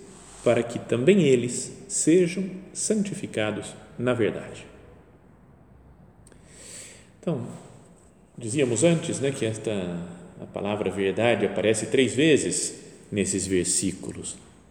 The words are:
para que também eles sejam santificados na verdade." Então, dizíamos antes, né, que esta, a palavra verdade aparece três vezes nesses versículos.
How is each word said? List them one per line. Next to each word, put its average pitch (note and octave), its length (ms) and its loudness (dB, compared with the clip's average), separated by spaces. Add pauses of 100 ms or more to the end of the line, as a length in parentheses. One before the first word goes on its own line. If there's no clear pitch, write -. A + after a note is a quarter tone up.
(420)
para A#2+ 220 4
que - 160 -6
também D#3 440 4
eles B2 640 0
sejam F3+ 600 2 (240)
santificados A2 1000 -4 (220)
na B2 160 0
verdade." - 520 -2 (2500)
Então, C#3 260 -4 (920)
dizíamos A#2+ 480 2
antes, D#3+ 340 2
né, C#3 120 0
que A2+ 140 -4
esta, A2 260 -4 (680)
a - 60 -12
palavra G2 440 -2
verdade G2 560 2
aparece G#2+ 420 2
três B2 280 2
vezes C3 640 2 (320)
nesses F#2+ 340 -2
versículos. F2 920 -2 (340)